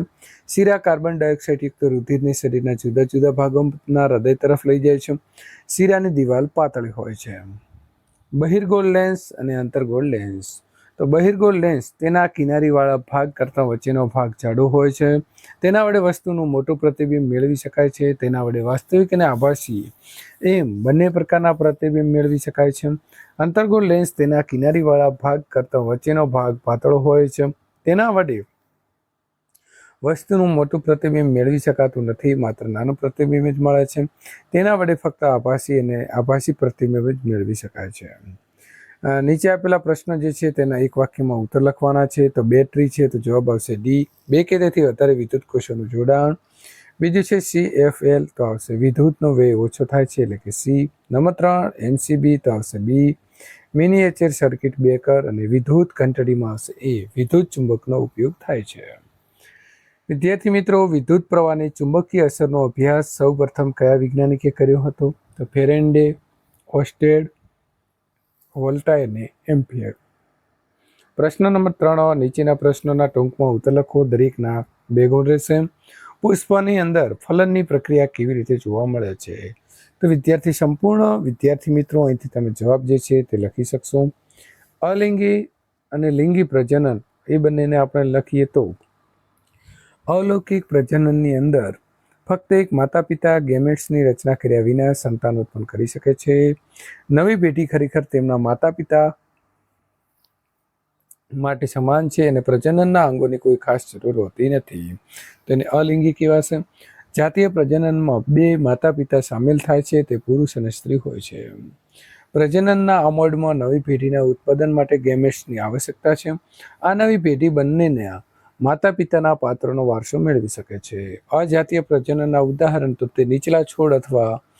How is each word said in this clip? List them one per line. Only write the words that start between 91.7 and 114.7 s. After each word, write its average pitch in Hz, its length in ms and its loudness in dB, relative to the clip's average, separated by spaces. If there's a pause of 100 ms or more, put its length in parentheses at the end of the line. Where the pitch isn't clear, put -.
ફક્ત 185 240 -2
એક 190 200 2
માતા 139 300 0
પિતા 165 360 0
ગેમેટ્સની 147 640 0
રચના 135 320 0
કર્યા 117 260 0
વિના 135 320 2
સંતાન 117 460 -4
ઉત્પન્ન 110 260 -8
કરી 113 220 -6
શકે - 280 -2
છે. 147 400 2 (560)
નવી 180 260 2
પેઢી 165 300 0
ખરેખર 147 340 -2
તેમના 131 360 -2
માતા 120 340 0
પિતા 156 460 0 (2250)
માટે 139 320 -4
સમાન 139 420 0
છે 151 200 2
અને 131 120 2
પ્રજનનના 170 640 2
અંગોની 131 320 0
કોઈ 127 200 2
ખાસ 127 240 -2 (140)
જરૂર 120 220 -4
હોતી 113 320 -2
નથી. 90 500 -6 (500)
તેને 131 160 0
અલિંગી 156 480 0
કહેવાશે. 156 520 0 (520)
જાતીય 160 320 2
પ્રજનનમાં 156 800 0
બે 165 280 4
માતા 143 360 0
પિતા 139 280 -2
સામેલ 131 380 0
થાય 147 240 0
છે, 151 200 0
તે 123 140 -4
પુરુષ 139 400 -2
અને 113 140 -6
સ્ત્રી - 260 -6
હોય 127 240 -8
છે. - 320 -16 (800)
પ્રજનનના 185 720 2
આ 156 40 2
મોડમાં 156 440 0
નવી 135 260 0
પેઢીના 139 400 -2
ઉત્પાદન 139 520 0